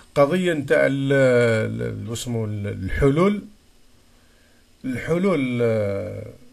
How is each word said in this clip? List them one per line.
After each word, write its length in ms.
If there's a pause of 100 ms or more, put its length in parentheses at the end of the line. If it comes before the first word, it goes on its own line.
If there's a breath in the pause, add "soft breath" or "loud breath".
(140 loud breath)
قضية 380
نتاع 340
ال-، 260
ال-، 960
واسمو 340
ال-، 220
الحلول، 760 (1400 soft breath)
الحلول، 800
آه، 640 (260)